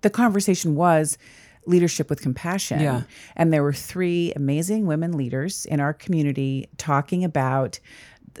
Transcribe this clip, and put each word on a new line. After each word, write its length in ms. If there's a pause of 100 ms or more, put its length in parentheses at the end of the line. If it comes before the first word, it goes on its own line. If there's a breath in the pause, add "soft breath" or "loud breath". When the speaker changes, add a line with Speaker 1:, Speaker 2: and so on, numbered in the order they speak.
Speaker 1:
The 100
conversation 640
was 420 (480 loud breath)
leadership 420
with 140
compassion. 580
Speaker 2:
Yeah. 220 (340 loud breath)
Speaker 1:
And 160
there 100
were 120
three 600
amazing 520
women 280
leaders 520
in 140
our 120
community 760 (100)
talking 440
about 580 (600 loud breath)